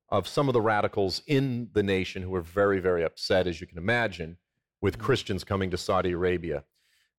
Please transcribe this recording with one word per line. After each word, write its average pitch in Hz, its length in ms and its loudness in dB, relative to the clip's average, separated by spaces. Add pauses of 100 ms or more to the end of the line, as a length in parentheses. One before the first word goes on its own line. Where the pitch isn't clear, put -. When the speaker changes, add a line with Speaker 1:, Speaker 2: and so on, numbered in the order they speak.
Speaker 1:
of 101 180 0
some 143 220 0
of 131 60 2
the 120 60 4
radicals 104 680 0
in 131 460 0
the 104 100 2
nation 95 400 0
who 92 80 -8
were 92 100 -2
very, 95 400 2
very 87 240 2
upset, 92 420 0
as 85 140 -4
you 90 60 -14
can 90 120 -14
imagine, 90 600 -2 (420)
with 101 180 0
Speaker 2:
Mm. 110 40 -14
Speaker 1:
Christians 107 420 0
coming 95 260 -2
to 87 60 -4
Saudi 90 360 0
Arabia. 85 520 -2 (540)